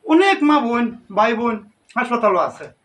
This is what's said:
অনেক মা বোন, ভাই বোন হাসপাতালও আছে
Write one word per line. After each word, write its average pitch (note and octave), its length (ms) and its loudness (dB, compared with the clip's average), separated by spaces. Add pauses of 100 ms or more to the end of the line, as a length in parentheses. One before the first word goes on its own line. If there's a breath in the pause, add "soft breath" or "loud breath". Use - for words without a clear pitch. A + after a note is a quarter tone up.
অনেক F#4 320 4 (100)
মা D4+ 180 4
বোন, A#3 200 0 (320)
ভাই A3+ 220 2
বোন A#3 160 -2 (420)
হাসপাতালও A#3 500 0
আছে - 180 -14 (200)